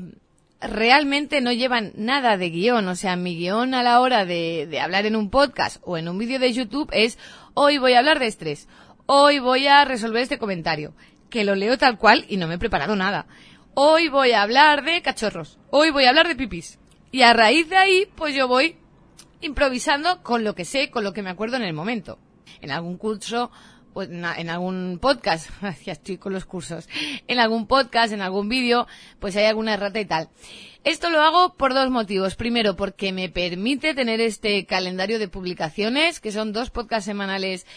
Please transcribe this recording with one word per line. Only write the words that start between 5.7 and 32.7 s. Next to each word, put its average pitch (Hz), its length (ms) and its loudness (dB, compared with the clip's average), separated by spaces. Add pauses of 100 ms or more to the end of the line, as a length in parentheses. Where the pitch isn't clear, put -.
o 180 140 -6
en 165 100 -6
un 180 100 -6
vídeo 240 220 -4
de 254 140 2
YouTube 254 380 -4
es, 220 260 0 (360)
"Hoy 285 240 4
voy 254 160 4
a 240 60 8
hablar 302 200 4
de 254 80 -2
estrés, 156 400 -8 (380)
hoy 285 340 6
voy 262 280 2
a 285 180 8
resolver 233 380 -2
este 269 140 -6
comentario", 165 560 -4 (360)
que 208 140 -2
lo 202 120 2
leo 214 220 0
tal 254 200 4
cual 226 320 4
y 214 80 -4
no 175 100 -2
me 165 80 -6
he 175 40 -8
preparado 190 360 -2
nada. 190 320 -2 (460)
"Hoy 311 340 4
voy 269 240 2
a 214 100 4
hablar 277 420 4
de 339 180 -2
cachorros, 202 560 -6 (120)
hoy 311 220 4
voy 277 140 4
a 247 40 8
hablar 311 180 4
de 330 80 -4
pipis". 190 440 -10 (320)
Y 254 100 2
a 233 120 8
raíz 254 360 4
de 370 80 2
ahí, 381 380 4
pues 294 200 -4
yo 269 120 0
voy 262 300 0 (600)
improvisando 294 840 -2
con 233 200 -2
lo 208 120 -4
que 175 100 -10
sé, 277 240 -4
con 233 140 -6
lo 196 100 -6
que 214 80 -10
me 190 80 -8
acuerdo 220 280 -6
en 240 60 -4
el 175 100 -6
momento. 180 440 -8 (440)
En 147 100 -12
algún 170 260 -8
curso, 220 540 -6 (420)
pues, 185 160 -10
na-, 170 280 -8
en 165 120 -8
algún 180 520 -6
podcast, 240 480 -2 (120)
<laughs> 185 240 -10
ya 185 80 -10
estoy - 240 -12
con 196 160 -10
los 185 120 -8
cursos, 170 420 -14 (400)
en 247 120 -2
algún 226 280 0
podcast, 233 460 0
en 208 80 -8
algún 196 280 -4
vídeo, 240 380 0 (320)
pues - 160 -8
hay 208 100 2
alguna 220 280 0
errata 202 260 -4
y 202 60 -6
tal. 160 240 -4 (540)
Esto 330 260 -2
lo 311 120 4
hago 349 340 4
por 262 180 0
dos 262 160 2
motivos. 196 460 -2
Primero, 226 400 0